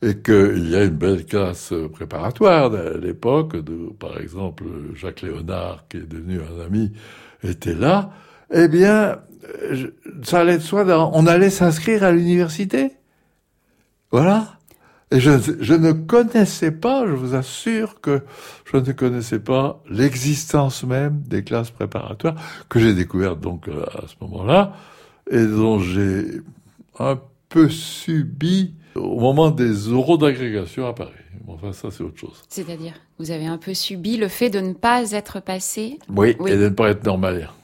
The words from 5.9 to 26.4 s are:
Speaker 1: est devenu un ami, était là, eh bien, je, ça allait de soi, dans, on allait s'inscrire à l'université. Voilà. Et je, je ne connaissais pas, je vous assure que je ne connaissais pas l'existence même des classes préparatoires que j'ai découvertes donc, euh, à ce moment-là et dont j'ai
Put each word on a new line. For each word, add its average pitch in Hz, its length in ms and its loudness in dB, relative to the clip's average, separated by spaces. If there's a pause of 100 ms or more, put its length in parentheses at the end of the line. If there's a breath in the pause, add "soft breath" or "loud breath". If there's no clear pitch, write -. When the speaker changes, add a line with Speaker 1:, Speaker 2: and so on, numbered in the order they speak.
Speaker 1:
est 80 120 -14
devenu 82 320 -8
un 85 240 -12
ami, 104 260 -2 (520 loud breath)
était 87 320 -4
là, 180 360 2 (400 loud breath)
eh 170 160 6
bien, 196 520 4 (520)
je, 131 160 -4 (360)
ça 175 160 2
allait 175 180 4
de 160 60 -2
soi, 202 220 0
dans, 165 280 4
on 160 140 6
allait 180 240 6
s'inscrire 190 520 2
à 185 80 6
l'université. 175 840 0 (1160)
Voilà. 190 420 2 (580 soft breath)
Et 131 80 6
je, 139 120 6 (280)
je 123 140 2
ne 160 180 6
connaissais 196 800 2
pas, 240 360 -2
je 165 60 -2
vous 127 220 -4
assure 214 640 -4
que 143 220 0 (500 loud breath)
je 135 60 2
ne 131 140 0
connaissais 123 480 -2
pas 131 500 -2
l'existence 135 920 0
même 139 440 -2
des 98 160 -4
classes 117 280 -4
préparatoires - 640 -6 (340 loud breath)
que 120 100 2
j'ai 113 140 6
découvertes 90 460 -2
donc, 85 280 -8
euh, 76 180 -8
à - 220 -12
ce - 140 -20
moment-là 131 520 0 (580 loud breath)
et 120 140 4
dont 110 340 2
j'ai 95 640 -2 (580)